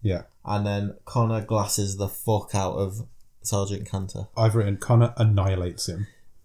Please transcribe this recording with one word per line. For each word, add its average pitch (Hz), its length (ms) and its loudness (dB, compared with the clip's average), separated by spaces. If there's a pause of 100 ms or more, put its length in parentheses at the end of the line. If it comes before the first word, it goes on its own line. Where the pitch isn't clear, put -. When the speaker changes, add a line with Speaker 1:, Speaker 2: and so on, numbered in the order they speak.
Speaker 1:
Yeah. 90 220 0 (220)
Speaker 2:
And 104 200 0
then 101 300 -2 (100)
Connor 113 360 0
glasses 101 560 -2
the 98 100 -2
fuck 104 460 -2
out 95 220 0
of 98 320 -4 (360)
Sergeant 98 460 -2
Cantor. 98 380 -6 (100)
Speaker 1:
I've 113 180 4
written, 101 220 2
"Connor 117 400 4
annihilates 95 720 2
him." 90 200 -6 (380)